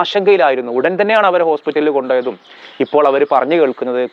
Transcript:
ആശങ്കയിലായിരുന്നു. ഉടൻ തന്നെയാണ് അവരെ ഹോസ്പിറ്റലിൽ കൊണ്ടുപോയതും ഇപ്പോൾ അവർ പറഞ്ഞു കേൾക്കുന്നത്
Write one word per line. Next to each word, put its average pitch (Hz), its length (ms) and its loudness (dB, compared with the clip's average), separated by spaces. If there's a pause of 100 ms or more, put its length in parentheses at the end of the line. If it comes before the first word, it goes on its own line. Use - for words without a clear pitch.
ആശങ്കയിലായിരുന്നു. 175 760 0
ഉടൻ 151 220 0
തന്നെയാണ് 208 300 2
അവരെ 175 180 0
ഹോസ്പിറ്റലിൽ 151 480 -2
കൊണ്ടുപോയതും 127 400 -2 (480)
ഇപ്പോൾ 147 260 2
അവർ 139 120 2 (100)
പറഞ്ഞു 135 280 0
കേൾക്കുന്നത് 127 420 -2 (100)